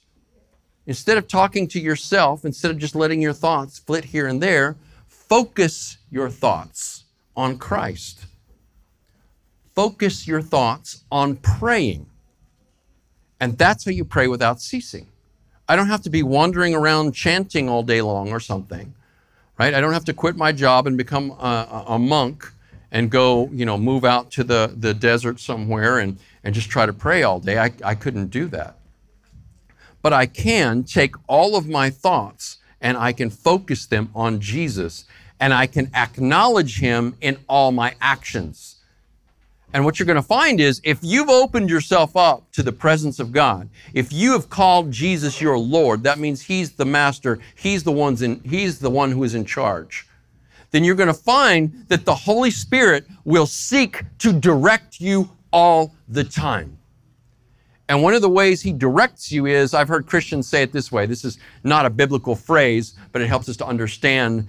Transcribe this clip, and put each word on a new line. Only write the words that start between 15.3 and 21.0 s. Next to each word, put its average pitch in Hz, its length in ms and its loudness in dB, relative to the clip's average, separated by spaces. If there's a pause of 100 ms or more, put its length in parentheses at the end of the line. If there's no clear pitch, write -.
I 156 60 6
don't 196 120 2
have 208 140 -2
to - 80 -10
be 156 140 0
wandering 170 500 0
around 156 400 2
chanting 170 560 -2
all 120 140 -2
day 113 180 0
long 104 300 -2
or 113 80 -6
something, 95 560 -10 (640)
right? 143 160 2
I 139 60 2
don't 156 120 0
have 160 120 -4
to 156 80 -6
quit 170 220 -4
my 156 160 0
job 135 360 2
and 131 100 -2
become 139 340 -4